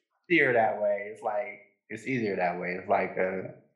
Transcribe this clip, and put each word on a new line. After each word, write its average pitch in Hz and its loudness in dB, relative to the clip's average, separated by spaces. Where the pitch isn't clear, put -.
Easier 147 6
that 107 2
way. 101 0
It's - -18
like, 104 -4
it's 107 -10
easier 110 0
that 90 0
way. 90 -4
It's 92 -6
like 95 2
a, 92 -2